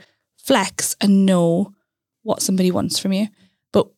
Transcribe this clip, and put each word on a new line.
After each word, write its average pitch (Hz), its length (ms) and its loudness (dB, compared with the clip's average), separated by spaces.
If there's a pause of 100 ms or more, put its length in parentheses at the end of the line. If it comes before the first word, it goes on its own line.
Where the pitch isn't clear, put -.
(380)
flex - 640 -2
and 196 240 4
know 180 480 0 (480)
what - 180 -4
somebody 185 300 0
wants 170 280 -4
from 190 140 -4
you. 202 140 -2 (440)
But - 160 2 (120)